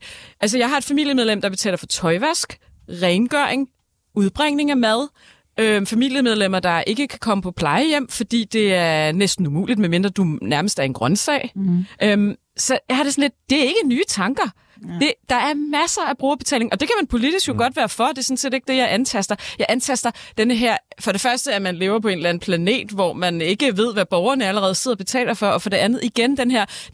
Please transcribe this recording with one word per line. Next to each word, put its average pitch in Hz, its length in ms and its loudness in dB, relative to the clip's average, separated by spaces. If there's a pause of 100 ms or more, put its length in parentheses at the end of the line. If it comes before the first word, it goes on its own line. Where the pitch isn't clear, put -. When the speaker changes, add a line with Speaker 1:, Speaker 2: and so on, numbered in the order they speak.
(400)
Speaker 1:
Altså, 214 180 2
jeg 240 120 2
har 294 60 0
et 269 80 -2
familiemedlem, 269 560 2
der 202 100 -2
betaler 190 260 -2
for - 100 -12
tøjvask, 185 720 -2 (440)
rengøring, 247 680 0 (460)
udbringning 285 560 2
af 277 60 2
mad, 240 320 2 (520)
øhm, 214 260 2
familiemedlemmer, 226 760 2
der 170 200 2
ikke 240 280 -2
kan - 100 -14
komme 196 240 0
på 180 80 -6
plejehjem, 240 580 0
fordi 226 360 -2
det 208 300 2
er 156 380 2
næsten 185 340 0
umuligt, 190 320 0
medmindre 185 320 2
du 190 140 0 (180)
nærmest 147 360 0
er 147 40 0
en 135 120 0
grøntsag. 208 600 0
Speaker 2:
Mhm. 185 280 0 (180)
Speaker 1:
Øhm, 202 320 2 (220)
så - 220 0 (100)
jeg 254 80 0
har 294 80 2
det 277 80 0
sådan 285 100 0
lidt, 285 100 2 (180)
det 277 80 6
er 302 100 4
ikke 381 200 0
nye 254 200 2
tanker. 214 340 -2 (460)
Speaker 2:
Ja. 175 120 -10
Speaker 1:
Det, 294 120 2 (160)
der 247 80 2
er 285 180 0
masser 302 480 -2
af 277 160 -4
brugerbetaling, 262 540 -2
og 190 80 -2
det - 80 0
kan 466 120 2
man 302 60 0
politisk 285 420 0
jo 262 40 -4
Speaker 3:
Mm. 214 60 -2
Speaker 1:
godt 247 180 0
være 240 120 0
for. 233 180 0
Det 277 120 -2
er 254 40 -6
sådan 254 140 -2
set 262 180 -2
ikke 262 140 -4
det, 262 80 2
jeg 247 160 2
antaster. 208 440 -2 (220)
Jeg - 100 -2
antaster 247 420 -2 (280)
denne 240 180 4
her, 226 200 2 (240)
for 202 120 0
det 190 80 -2
første, 247 340 0
at 196 80 0
man 185 140 -2
lever 190 240 0
på 220 80 -2
en 190 80 0
eller 165 120 -2
anden 175 120 0
planet, 196 500 0
hvor 190 220 0
man 170 280 -2
ikke 208 360 0
ved, 226 160 0
hvad 196 180 0
borgerne 214 360 2
allerede 190 280 0
sidder 247 200 -2
og 185 40 -4
betaler 240 360 -2
for, 208 120 -2
og 175 160 2
for 208 80 -6
det 196 60 0
andet, 220 260 0
igen, 247 340 0
den 247 140 0
her, 226 140 2 (280)